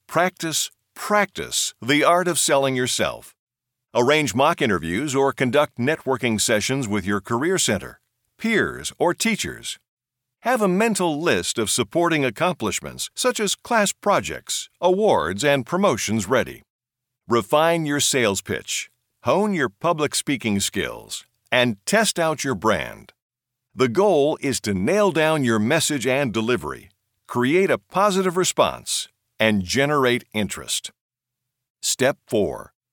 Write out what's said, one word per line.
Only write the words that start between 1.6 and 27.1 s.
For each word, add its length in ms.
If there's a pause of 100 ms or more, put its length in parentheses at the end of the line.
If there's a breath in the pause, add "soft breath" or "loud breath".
the 240
art 240
of 100
selling 380
yourself. 580 (600)
Arrange 400
mock 260
interviews 540
or 180
conduct 460
networking 600
sessions 480
with 200
your 160
career 340
center, 420 (380)
peers, 600
or 160
teachers. 640 (640)
Have 200
a 80
mental 500
list 380
of 140
supporting 560
accomplishments, 880
such 260
as 140
class 380
projects, 760 (140)
awards, 600
and 220
promotions 640
ready. 360 (640)
Refine 600
your 140
sales 420
pitch, 480 (320)
hone 320
your 160
public 440
speaking 460
skills, 640 (260)
and 360
test 320
out 260
your 100
brand. 600 (600)
The 140
goal 540
is 200
to 120
nail 380
down 320
your 140
message 480
and 240
delivery, 600 (360)